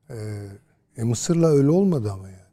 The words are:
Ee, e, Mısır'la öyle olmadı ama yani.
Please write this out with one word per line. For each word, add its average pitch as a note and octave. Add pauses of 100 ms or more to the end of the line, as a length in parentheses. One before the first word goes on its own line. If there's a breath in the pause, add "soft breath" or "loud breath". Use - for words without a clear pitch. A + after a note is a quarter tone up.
Ee, C3 (800)
e, A#2
Mısır'la E3
öyle C#3+
olmadı D#3+
ama F#2+
yani. F#2+ (140)